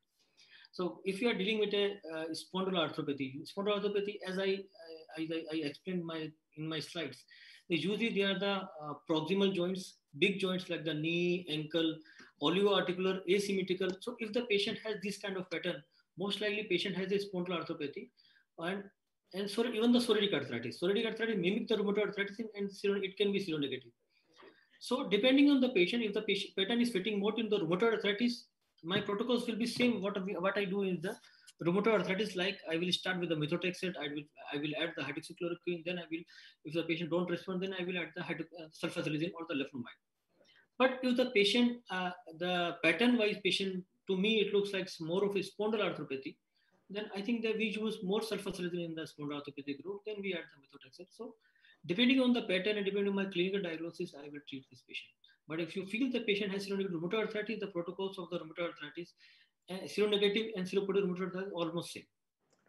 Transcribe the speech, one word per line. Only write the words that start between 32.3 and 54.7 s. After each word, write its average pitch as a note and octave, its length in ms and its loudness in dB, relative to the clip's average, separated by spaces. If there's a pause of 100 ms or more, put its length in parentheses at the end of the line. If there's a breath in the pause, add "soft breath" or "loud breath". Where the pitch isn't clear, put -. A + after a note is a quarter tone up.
Like, F#3 220 -2 (100)
I E3 100 -2
will F3+ 140 0
start F3+ 280 0
with E3+ 100 -2
the E3 60 2
methotrexate, F3 600 -2
I D3 120 -6
will, D3 160 -6 (280)
I C#3+ 60 -4
will D3+ 140 -2 (100)
add E3 160 -2
the D3+ 60 -4
hydroxychloroquine, E3 840 -6
then F3+ 140 -2
I E3 100 -10
will, E3 120 -4 (440 loud breath)
if D3+ 80 -8
the E3 80 2
patient D#3+ 300 -2
don't F3 180 2
respond, F3+ 320 -2
then F#3+ 180 -4
I F3 40 -4
will F3+ 160 -2
add E3 160 -4
the F3+ 80 -6
hydro-, D#3+ 240 -6 (120)
uh, D#3+ 100 -12
sulfasalazine D#3 680 -2
or E3 100 -8
the D#3+ 60 -4
leflunomide. C3 480 -6 (800 soft breath)
But B3+ 240 4
if B3+ 120 4
the B3 140 2
patient, A#3+ 480 4 (140)
uh, F#3 180 -2 (300)
the F3 440 0
pattern A3+ 360 6
wise G#3 240 2
patient, F#3 400 0 (260)
to F#3+ 80 4
me, G#3+ 220 4
it G3 120 4
looks G3 220 2
like F#3 160 -2 (100)
more E3+ 240 0
of G3 120 0
a F#3 80 0
spondylarthropathy, G3 920 -4 (520)
then G#3 160 -6 (100)
I G3+ 60 -4
think A3 220 0
that A3 140 0
we A3 80 2
use G#3 360 -2
more G3 200 0
sulfasalazine F3+ 640 -4
in E3 120 -6
the D#3+ 80 -6
spondylarthropathy C#3+ 800 -8
group, G3+ 240 -8
then G#3+ 160 -6
we G3 100 -2
add E3 80 -4
the D3+ 240 -20
methotrexate. - 500 -20
So A#3+ 200 -14 (500 soft breath)
depending B3 340 4
on B3 140 6
the A#3 80 4
pattern F#3 360 0
and G3+ 80 0
depending G3+ 240 2
on G3 60 0
my G3 100 2
clinical F#3+ 360 0
diagnosis, E3 560 -6
I C#3+ 120 -14
will D3 200 -12
treat C3 220 -12